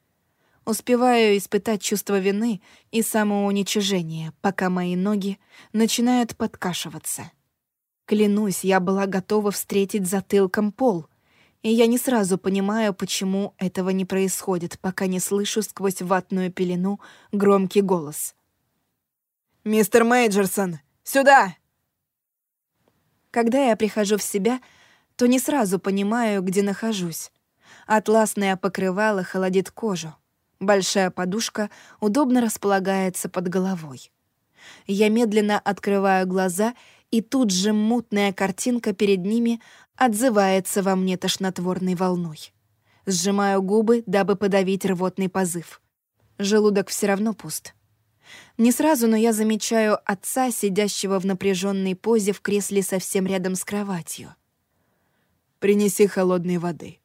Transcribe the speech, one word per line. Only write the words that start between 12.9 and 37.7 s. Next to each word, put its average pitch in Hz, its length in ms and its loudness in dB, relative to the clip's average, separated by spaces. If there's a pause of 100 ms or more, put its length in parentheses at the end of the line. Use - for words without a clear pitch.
почему 196 640 -4
этого 185 320 -4
не 190 160 0
происходит, 185 720 -2
пока 190 280 -4
не 185 140 -2
слышу 202 420 -2
сквозь 190 400 -4
ватную 185 500 -2
пелену 185 480 -2 (320)
громкий 202 480 2
голос. 175 540 -4 (1300)
«Мистер 220 400 4
Мейджерсон, 202 720 2 (240)
сюда!» 262 540 6 (1700)
Когда 233 380 2
я 220 80 4
прихожу 208 400 0
в 202 60 -4
себя, 220 380 -2 (560)
то 247 100 2
не 254 120 4
сразу 240 400 0
понимаю, 202 640 -2
где 190 200 0
нахожусь. 196 680 -4 (540)
Атласное 214 720 2
покрывало 190 680 -2
холодит 185 460 -2
кожу. 170 440 -6 (460)
Большая 190 500 2
подушка 208 600 -6 (300)
удобно 247 400 2
располагается 190 880 -2
под 180 200 -4
головой. 175 600 -4 (760)
Я 202 220 2
медленно 208 500 2
открываю 196 680 0
глаза, 190 480 0 (360)
и 226 100 2
тут 254 300 0
же 190 220 0